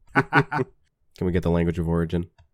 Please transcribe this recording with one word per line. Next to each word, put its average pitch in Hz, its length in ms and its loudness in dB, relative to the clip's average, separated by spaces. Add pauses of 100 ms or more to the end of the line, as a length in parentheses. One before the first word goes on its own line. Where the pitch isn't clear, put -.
<laughs> - 140 -20
Can 147 500 2 (560)
we 92 100 0
get 87 120 0
the 85 80 0
language 85 260 0
of 82 100 -2
origin? 85 440 -2 (220)